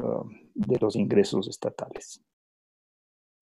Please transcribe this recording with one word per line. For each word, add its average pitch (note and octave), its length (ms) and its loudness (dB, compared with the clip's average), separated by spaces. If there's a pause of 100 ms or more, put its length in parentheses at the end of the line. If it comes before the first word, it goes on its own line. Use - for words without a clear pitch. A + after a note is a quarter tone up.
ah, A2+ 200 -2 (320)
de C3 260 0
los G#2+ 160 2
ingresos G2 520 4
estatales. - 760 -8 (1200)